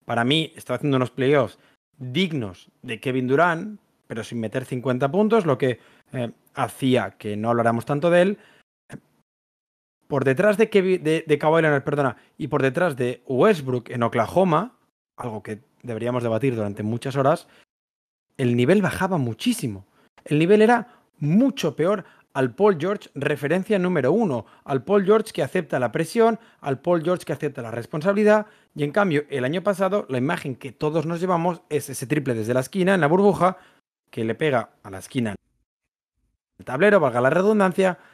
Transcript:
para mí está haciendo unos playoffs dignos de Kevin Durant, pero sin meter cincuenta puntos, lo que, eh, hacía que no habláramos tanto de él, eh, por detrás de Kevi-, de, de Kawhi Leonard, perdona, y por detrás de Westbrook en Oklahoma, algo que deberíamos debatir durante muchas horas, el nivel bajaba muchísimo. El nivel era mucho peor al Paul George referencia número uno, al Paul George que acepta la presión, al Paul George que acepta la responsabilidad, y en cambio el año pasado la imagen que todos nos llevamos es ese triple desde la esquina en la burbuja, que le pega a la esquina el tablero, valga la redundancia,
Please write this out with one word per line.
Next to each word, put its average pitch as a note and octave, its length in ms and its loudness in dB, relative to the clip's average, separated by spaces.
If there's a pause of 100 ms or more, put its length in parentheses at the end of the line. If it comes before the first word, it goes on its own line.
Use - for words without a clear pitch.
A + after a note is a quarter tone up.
para A#2 220 -2
mí D#3 320 0
está - 160 -8
haciendo C#3 240 -2
unos B2+ 140 -2
playoffs C3+ 460 0 (400)
dignos C3 720 -6 (120)
de A#2 180 -10
Kevin B2+ 280 -4
Durant, E3+ 520 0 (280)
pero A2+ 180 -10
sin A#2 160 -10
meter A#2 240 -6
cincuenta B2+ 440 -2
puntos, G#3 360 2
lo C3+ 120 2
que, B2+ 220 -2 (320)
eh, A#2+ 200 -6 (220)
hacía B2 580 -2
que G#2 260 -8
no A2 120 -2
habláramos A#2 360 2
tanto D3 240 0
de F3 120 4
él, G3 160 0 (520)
eh, - 80 -20 (1120)
por C3+ 180 -2
detrás F3+ 320 4
de A3 120 4
Kevi-, F#3 300 2
de, D#3 260 0
de D3+ 120 2
Kawhi D#3+ 240 4
Leonard, D3 240 2
perdona, C#3+ 320 -2 (200)
y D3+ 120 -8
por C#3+ 120 0
detrás C3+ 360 0
de B2 280 -2
Westbrook C3 640 0
en A#2+ 120 -2
Oklahoma, D3+ 760 0 (380)
algo G#2+ 260 -10
que G#2+ 180 -12 (240)
deberíamos A#2+ 400 -4
debatir A#2+ 300 0
durante G#2 300 -4
muchas A#2 320 -4
horas, C#3+ 320 2 (880)
el A#2+ 200 0
nivel D3+ 240 4
bajaba F#3 360 -2
muchísimo. A#2+ 680 -4 (400)
El D3+ 140 0
nivel G3 220 4
era A3+ 380 2 (200)
mucho F3 580 2
peor F3+ 260 0 (300)
al C3 200 0
Paul G3+ 240 4
George F#3+ 380 -6
referencia D3+ 640 0
número F3 320 0
uno, E3+ 340 0 (200)
al C3+ 180 -2
Paul G3+ 220 2
George G#3+ 260 2
que - 100 -4
acepta D3+ 380 -4
la A#2+ 140 -2
presión, A3 440 2 (220)
al C3+ 220 -6
Paul F3 200 0
George F3 220 -2
que - 80 -8
acepta C#3+ 300 -8
la A2+ 100 -10
responsabilidad, G3+ 760 0 (280)
y D3+ 80 -4
en C#3+ 80 -4
cambio D#3+ 380 0
el C3 160 -4
año E3+ 180 -4
pasado F#3+ 460 -2
la C3 80 -4
imagen C3+ 400 -4
que - 160 -14
todos D3+ 320 -2
nos E3 160 -6
llevamos F3 480 -2
es D3 200 -4
ese C3 180 -10
triple C3+ 260 -2
desde A2 200 -2
la B2+ 60 2
esquina F3+ 340 0
en F#3+ 60 2
la D3+ 80 2
burbuja, F#3 500 2 (540)
que A#2 140 -6
le A2+ 100 -2
pega B2+ 360 -2 (120)
a G#2 60 -16
la F#2+ 80 -14
esquina A2 380 -6 (1200)
el - 60 -20
tablero, F#3+ 340 4
valga B2 220 0
la B2+ 80 6
redundancia, F#3+ 720 2 (140)